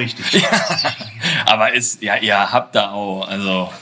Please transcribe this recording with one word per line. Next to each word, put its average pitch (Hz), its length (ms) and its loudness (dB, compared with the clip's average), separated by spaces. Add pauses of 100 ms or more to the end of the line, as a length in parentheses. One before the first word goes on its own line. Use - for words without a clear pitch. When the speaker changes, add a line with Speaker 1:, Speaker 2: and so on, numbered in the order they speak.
Speaker 1:
richtig. - 360 0 (540)
Speaker 2:
<laughs> - 500 -4
Aber 107 280 4
ist, - 280 -2
ja, 104 140 0
ihr 101 360 2
habt 123 240 0
da 104 160 2
auch, 98 360 -4
also, 95 420 -2 (120)